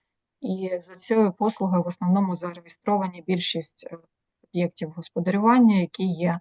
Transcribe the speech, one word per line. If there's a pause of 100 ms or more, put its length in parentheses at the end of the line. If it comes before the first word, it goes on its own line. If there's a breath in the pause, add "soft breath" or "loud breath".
(400)
І
за
цією
послугою
в
основному
зареєстровані
більшість,
е, (420)
суб'єктів
господарювання,
які
є,